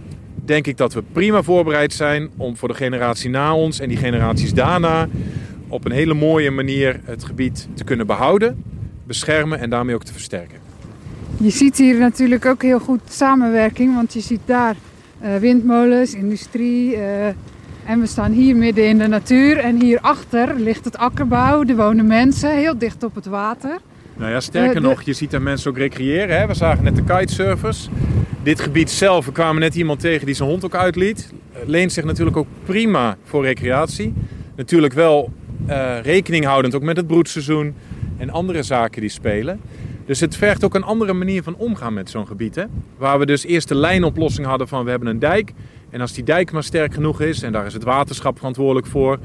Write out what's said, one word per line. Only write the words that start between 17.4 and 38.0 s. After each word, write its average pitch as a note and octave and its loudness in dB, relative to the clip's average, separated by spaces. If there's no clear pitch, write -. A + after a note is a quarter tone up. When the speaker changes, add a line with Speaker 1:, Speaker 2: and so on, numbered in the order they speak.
Speaker 2:
en A3+ 0
we A3+ 2
staan G#3 0
hier B3+ 6
midden A3+ 4
in A3 6
de G#3+ 4
natuur B3+ 4
en A#3+ 2
hierachter A#3+ 2
ligt A3 -2
het A#3+ -10
akkerbouw, B3+ 2
er B3 2
wonen A3 4
mensen C4+ 4
heel D4+ 0
dicht A3 -6
op A3 -6
het G#3 -12
water. A3 -6
Speaker 1:
Nou A2+ -4
ja, B2 0
sterker B3 2
Speaker 2:
Eh, D#3+ 0
de B3+ 4
Speaker 1:
nog, C4 2
je C#3 -4
ziet C#3+ -6
daar C#3 -2
mensen C#3 -2
ook B2 -6
recreëren, C#3+ 0
hè. G#3 2
We G3+ -2
zagen D#3 2
net - 2
de - 2
kitesurfers. F#3+ 0
Dit D3+ 2
gebied D3+ 0
zelf, F#3 2
we C3+ -8
kwamen D#3+ 0
net D#3+ 0
iemand D#3 -2
tegen D#3+ 0
die C#3 -2
zijn C#3 -2
hond F3+ -4
ook F#3 -6
uitliet, F3+ 0
eh, B2+ -16
leent E3+ 2
zich E3 -4
natuurlijk D#3 0
ook D3 -2
prima F#3 0
voor C#3+ -2
recreatie. C3 -2
Natuurlijk D3 2
wel, D3 4
eh, C3 -4
rekening D#3+ 2
houdend C3+ 2
ook C3+ -2
met E3 -2
het F3 -2
broedseizoen D3+ 0